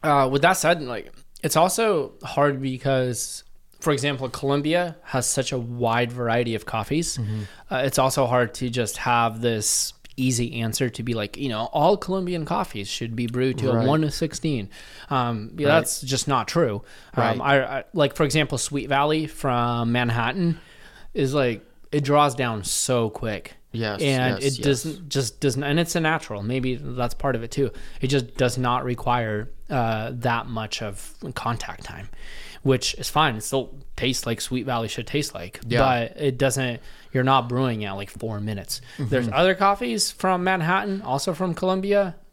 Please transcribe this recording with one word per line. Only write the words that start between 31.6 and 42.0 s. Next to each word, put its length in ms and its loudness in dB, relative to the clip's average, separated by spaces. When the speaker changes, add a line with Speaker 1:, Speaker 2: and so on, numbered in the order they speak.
Speaker 1:
time, 240 -12
which 320 2
is 160 -8
fine. 260 2
It 60 -8
still 320 -4
tastes 300 -2
like 160 -2
Sweet 240 -4
Valley 240 -2
should 180 -8
taste 280 -2
like, 340 -12
Speaker 2:
Yeah. 120 2
Speaker 1:
but 360 2
it 220 -2
doesn't, 420 0
you're 120 2
not 260 4
brewing 340 0
at, 80 -6
like, 160 -8
four 320 -6
minutes. 400 -6
Speaker 2:
Mm-hmm. 140 -4
Speaker 1:
There's 200 2
other 240 4
coffees 560 2
from 320 0
Manhattan, 600 0
also 320 -2
from 180 -2
Colombia 640 2